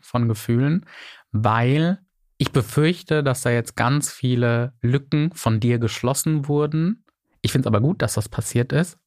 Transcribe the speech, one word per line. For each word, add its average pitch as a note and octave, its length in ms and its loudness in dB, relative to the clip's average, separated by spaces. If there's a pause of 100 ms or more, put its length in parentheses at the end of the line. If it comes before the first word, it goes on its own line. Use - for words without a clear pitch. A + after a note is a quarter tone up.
von A#2+ 260 -2
Gefühlen, A#2+ 600 0 (440)
weil A#2+ 680 2 (400)
ich - 120 -2
befürchte, D#3 720 0
dass C3 200 0
da B2 80 0
jetzt A#2+ 240 -2
ganz C3 360 0
viele A#2+ 720 0
Lücken C#3+ 540 0
von A2 240 0
dir A#2+ 180 2
geschlossen C#3 680 -2
wurden. D3+ 580 -2 (360)
Ich - 100 -2
find's C3 160 0
aber G#2+ 120 2
gut, C#3+ 220 0
dass A2+ 140 -2
das G#2+ 120 -2
passiert - 460 -2
ist, D#3+ 340 -2